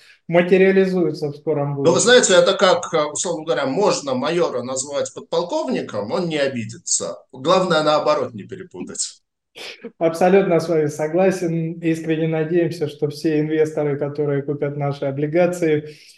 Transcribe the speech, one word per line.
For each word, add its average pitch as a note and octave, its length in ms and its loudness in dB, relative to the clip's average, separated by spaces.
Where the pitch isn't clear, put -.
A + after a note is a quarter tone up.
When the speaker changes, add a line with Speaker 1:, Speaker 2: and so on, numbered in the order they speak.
Speaker 1:
материализуются F3+ 1000 4
в C#3+ 80 -10
скором C#3+ 340 -2
Speaker 2:
Ну, C#3+ 60 -4
вы C#3 80 -2
Speaker 1:
будущем. E3 160 4
Speaker 2:
знаете, A3+ 340 6
это F3 180 6
как, F#3 400 2
э, D#3 120 2
условно D#3 420 -6
говоря, D3+ 180 -2
можно C#3+ 480 0
майора D3 500 -2
назвать C3 520 -6
подполковником, E3 1000 -4
он F3 160 -2
не D#3 80 -2
обидится. A#2 840 -4
Главное, D#3+ 500 2
наоборот, D3+ 520 0
не G2 80 -12
перепутать. F2+ 800 -12
Speaker 1:
Абсолютно F3 640 4
с - 100 -2
вами D#3 160 2
согласен. E3 840 0
Искренне D#3+ 540 -2
надеемся, D#3+ 600 0
что D3 220 -4
все D#3 280 0
инвесторы, D3+ 600 0
которые C#3+ 440 -2
купят C#3+ 360 -4
наши C#3+ 260 -4
облигации, D3+ 880 0